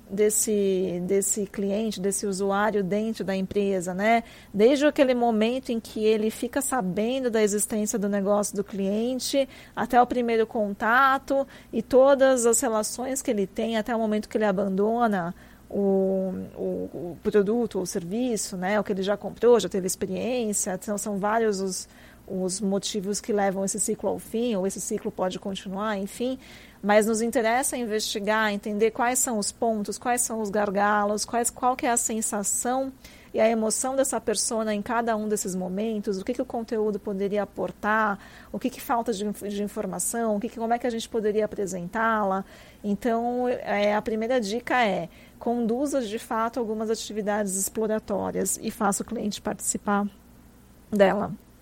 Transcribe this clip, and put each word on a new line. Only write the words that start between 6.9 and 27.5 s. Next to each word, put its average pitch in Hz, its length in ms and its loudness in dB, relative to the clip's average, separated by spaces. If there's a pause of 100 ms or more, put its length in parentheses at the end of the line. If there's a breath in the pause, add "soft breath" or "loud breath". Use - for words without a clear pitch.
da 220 120 2
existência 214 560 0
do 202 120 0
negócio 202 440 2
do 196 80 -2
cliente, 233 840 -2 (260 loud breath)
até - 280 4
o 247 40 4
primeiro 233 400 2
contato 254 1040 2 (240 loud breath)
e 226 80 -2
todas 262 640 6
as 233 160 4
relações 247 640 -2
que - 80 -2
ele 202 160 0
tem 226 320 -2
até 220 180 -2
o - 20 0
momento 214 300 0
que - 80 -2
ele 214 80 2
abandona 202 920 2 (360 loud breath)
o, 190 600 2 (240)
o, - 60 -8 (500)
o 139 100 -14
produto 208 560 2
ou 185 80 -2
serviço, 202 680 -4
né? 185 240 0
O 202 60 0
que - 80 -2
ele 190 100 -2
já 208 140 0
comprou, 220 420 4
já 185 120 0
teve 190 160 -2
experiência. 196 920 -2
Então, 208 180 -6
são 208 180 -6
vários 208 440 0
os, 190 280 -6 (400 loud breath)
os 185 320 -4
motivos 196 580 -2
que - 140 -6
levam 196 320 0
esse 196 160 -4
ciclo 208 300 -2
ao 185 80 -4
fim, 226 380 -4
ou 185 100 0
esse 190 140 -6
ciclo 208 300 -6
pode 185 280 -4
continuar, 202 580 -6
enfim. 240 420 -6 (440 loud breath)
Mas 208 240 6
nos 220 140 2
interessa 233 560 0